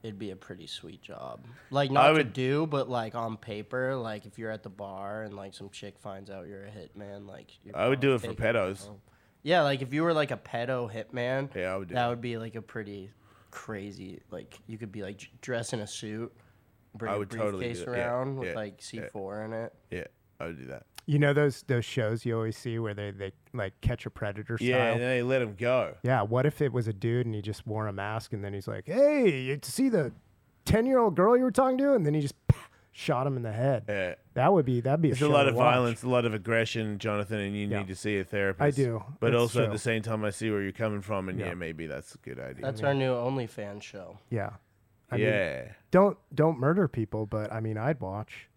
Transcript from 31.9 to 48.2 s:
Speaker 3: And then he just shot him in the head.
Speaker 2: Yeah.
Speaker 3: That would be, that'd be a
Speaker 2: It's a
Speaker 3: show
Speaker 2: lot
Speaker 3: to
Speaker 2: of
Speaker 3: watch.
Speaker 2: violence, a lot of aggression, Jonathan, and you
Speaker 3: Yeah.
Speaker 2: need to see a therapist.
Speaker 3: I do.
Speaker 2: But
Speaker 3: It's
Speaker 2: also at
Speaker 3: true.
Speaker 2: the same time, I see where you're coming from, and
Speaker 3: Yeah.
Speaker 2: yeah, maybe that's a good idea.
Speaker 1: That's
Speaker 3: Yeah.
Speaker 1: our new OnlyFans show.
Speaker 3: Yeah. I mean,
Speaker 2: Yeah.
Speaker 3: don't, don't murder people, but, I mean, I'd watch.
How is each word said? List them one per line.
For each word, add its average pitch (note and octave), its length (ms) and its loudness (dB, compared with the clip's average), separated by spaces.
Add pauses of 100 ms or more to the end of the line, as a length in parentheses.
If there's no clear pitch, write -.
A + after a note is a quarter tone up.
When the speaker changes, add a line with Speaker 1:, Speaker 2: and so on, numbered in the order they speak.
Speaker 3:
And G3 120 4
then D3 80 4
he D3+ 80 4
just C#3 140 -2 (560)
shot C3+ 340 0
him C3+ 120 0
in B2 60 -4
the A2 80 -4
head. A#2 360 2
Speaker 2:
Yeah. F#2+ 280 -2 (200)
Speaker 3:
That C#3+ 180 6
would D#3 120 6
be, B2 160 2
that'd C#3 200 2
be D3 80 6
a - 40 4
Speaker 2:
It's B2+ 80 0
a D3+ 40 6
Speaker 3:
show D3 60 6
Speaker 2:
lot C#3+ 120 8
Speaker 3:
to C#3 60 6
Speaker 2:
of A2+ 60 2
Speaker 3:
watch. B2 180 6
Speaker 2:
violence, A#2+ 300 2
a B2 60 0
lot B2 160 4
of A2 100 2
aggression, A2 640 0
Jonathan, G#2 400 -2
and G2+ 160 -4
you G#2 120 -2
Speaker 3:
Yeah. G2+ 120 0
Speaker 2:
need F#2+ 80 -6
to F#2+ 80 -8
see G#2 240 -2
a F#2+ 40 -2
therapist. G2 380 0
Speaker 3:
I D3 80 6 (140)
do. A#2 200 -2 (160)
Speaker 2:
But A#2 140 4
Speaker 3:
It's A#2 80 6
Speaker 2:
also A#2+ 200 4
at A2+ 40 6
Speaker 3:
true. G#2 80 -2
Speaker 2:
the G#2 60 -4
same A2+ 240 0
time, A2 220 -2
I G#2 60 2
see A2 200 -2
where G2+ 100 2
you're F#2+ 120 -2
coming G#2+ 280 -2
from, F#2+ 280 -2
and F#2 100 -4
Speaker 3:
Yeah. G2 80 -4
Speaker 2:
yeah, F2 80 -4
maybe E2 320 -6
that's D2 280 -10
a - 40 -20
good B1 200 -12
idea. C2 260 -10
Speaker 1:
That's A2 160 -4
Speaker 3:
Yeah. C#3+ 60 2
Speaker 1:
our C#3 60 4
new C3 200 2
OnlyFans A#2+ 720 -4
show. G2 340 -16 (120)
Speaker 3:
Yeah. G#2 220 -2 (580)
I A#2+ 80 -2
mean, G#2+ 100 4
Speaker 2:
Yeah. D#2+ 440 0 (200)
Speaker 3:
don't, F#3+ 260 6 (180)
don't D3+ 240 4
murder E3 280 4
people, A2 380 -2
but, G#2+ 280 -4
I A2+ 80 -4
mean, A2 160 -2
I'd B2+ 220 0
watch. G2+ 580 -8